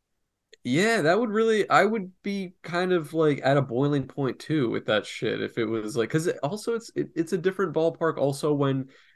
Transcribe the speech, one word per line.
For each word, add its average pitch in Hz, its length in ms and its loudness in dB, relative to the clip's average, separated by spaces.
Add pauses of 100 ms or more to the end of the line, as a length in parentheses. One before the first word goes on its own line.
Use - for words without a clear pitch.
(640)
yeah, 185 380 2
that 170 160 4
would 233 120 -2
really, 220 400 2
I 151 140 6
would 208 260 -2 (120)
be 196 400 -6
kind 180 300 -2
of, 156 220 0
like, 156 300 4
at 139 120 4
a 139 60 4
boiling 139 440 0
point 135 320 -4
too 147 320 0
with 110 160 -4
that 107 200 2
shit 107 340 -4
if 104 160 -6
it 117 80 0
was 110 320 -4
like, 113 140 0
'cause 160 160 0
it - 160 -2
also 214 320 -4
it's, 220 200 -8
it, 147 200 -4
it's 165 180 -4
a 190 60 2
different 185 360 -2
ballpark 160 440 0
also 143 340 0
when 135 360 0 (280)